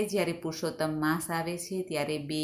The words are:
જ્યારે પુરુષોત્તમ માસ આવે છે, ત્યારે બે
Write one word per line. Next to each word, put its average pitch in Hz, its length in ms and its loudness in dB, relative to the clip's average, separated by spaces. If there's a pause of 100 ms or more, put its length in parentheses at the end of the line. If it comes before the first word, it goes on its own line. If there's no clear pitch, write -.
જ્યારે 175 260 2
પુરુષોત્તમ 160 680 -2
માસ 160 300 2
આવે 170 280 0
છે, 190 260 -4
ત્યારે 151 360 0
બે 151 240 -2